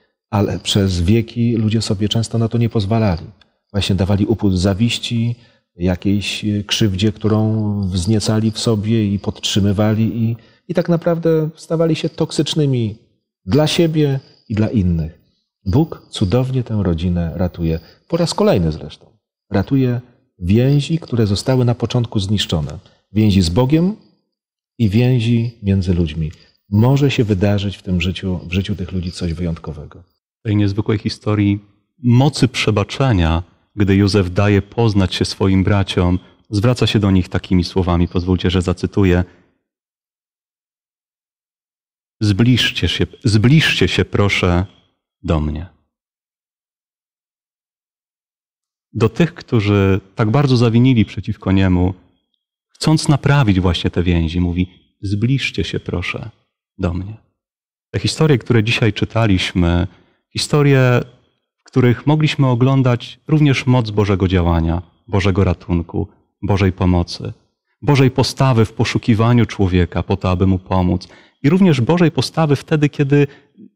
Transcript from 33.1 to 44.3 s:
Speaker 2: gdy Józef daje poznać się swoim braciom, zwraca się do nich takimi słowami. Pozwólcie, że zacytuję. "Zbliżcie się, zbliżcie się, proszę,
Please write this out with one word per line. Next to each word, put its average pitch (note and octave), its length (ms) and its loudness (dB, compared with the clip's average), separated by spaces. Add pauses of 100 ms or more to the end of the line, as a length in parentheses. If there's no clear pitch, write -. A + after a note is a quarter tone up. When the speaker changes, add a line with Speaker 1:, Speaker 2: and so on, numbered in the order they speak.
Speaker 2:
gdy G2 200 2
Józef G2 380 2
daje G2+ 280 2
poznać G2+ 540 0
się G2+ 100 0
swoim F#2+ 380 0
braciom, F#2+ 560 0 (300)
zwraca A2+ 380 0
się A#2 120 2
do G2+ 120 2
nich F#2 180 2
takimi F2+ 340 0
słowami. F2 440 0
Pozwólcie, F2+ 420 -2
że F2+ 120 0
zacytuję. F2+ 640 0 (3000)
"Zbliżcie G#2 640 0
się, - 200 -4 (160)
zbliżcie A2 640 2
się, F#2 180 -2
proszę, F#2 600 0 (580)